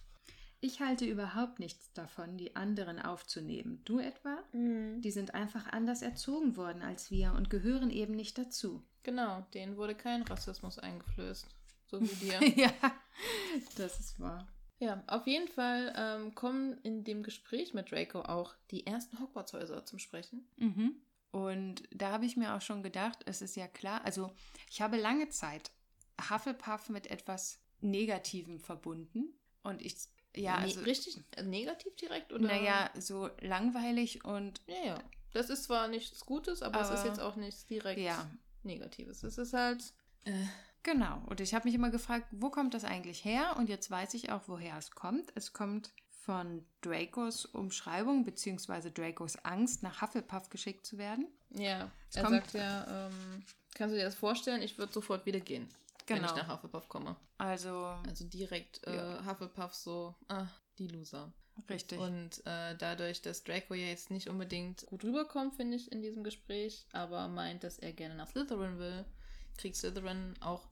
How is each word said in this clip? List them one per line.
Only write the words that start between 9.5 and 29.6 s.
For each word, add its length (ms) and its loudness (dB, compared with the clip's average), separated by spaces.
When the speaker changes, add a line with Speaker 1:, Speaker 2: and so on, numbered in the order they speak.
Speaker 2:
denen 220 -4
wurde 180 0
kein 280 0
Rassismus 580 -4
eingeflößt. 680 -4
So 120 0
wie 160 4
dir. 240 2
Speaker 1:
<laughs> 160 10
Ja, 160 12
das 240 -2
ist 200 -6
wahr. 280 -4
Speaker 2:
Ja, 280 0
auf 200 2
jeden 220 4
Fall, 480 2
ähm, 380 -2
kommen 480 0
in 220 -2
dem 180 -2
Gespräch 500 -4
mit 180 -4
Draco 300 -2
auch 340 -2
die 160 -6
ersten 340 -4
Hogwarts-Häuser 640 -6
zum 120 -12
Sprechen. 480 -10
Speaker 1:
Mhm. 400 4
Und 520 -2
da 180 0
habe 140 2
ich 100 2
mir 180 4
auch 60 0
schon 220 -4
gedacht, 440 0
es 160 -4
ist 140 -6
ja 120 -4
klar, 360 -4
also 280 0
ich 120 -2
habe 160 4
lange 320 4
Zeit 400 -4
Hufflepuff 600 0
mit 200 -4
etwas 480 -4
Negativem 800 2
verbunden. 760 -4